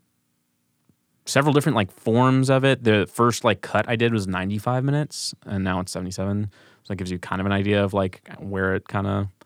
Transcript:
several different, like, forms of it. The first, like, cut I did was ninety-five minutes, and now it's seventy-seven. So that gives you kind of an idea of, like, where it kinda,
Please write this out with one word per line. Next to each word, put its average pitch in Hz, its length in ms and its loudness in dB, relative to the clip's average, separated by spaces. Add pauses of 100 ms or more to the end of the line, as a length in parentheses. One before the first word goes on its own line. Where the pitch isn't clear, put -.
(1200)
several 143 280 2
different, 139 240 4
like, 101 160 0
forms 127 580 2
of 135 140 2
it. 131 180 2
The 107 300 4
first, 117 320 2
like, 107 160 2
cut - 280 0
I 120 80 -2
did 117 160 2
was 104 140 -2
ninety-five 101 560 -4
minutes, 143 520 -4 (120)
and 98 160 -4
now 92 180 -2
it's 92 120 -8
seventy-seven. 95 580 -4 (340)
So - 40 -20
that 101 80 -6
gives 92 160 -6
you 90 60 -4
kind 95 220 -6
of 95 60 -2
an 101 60 0
idea 101 320 2
of, 98 80 -2
like, 95 360 -4 (100)
where 95 360 -2
it 98 140 -6
kinda, 101 400 -2 (180)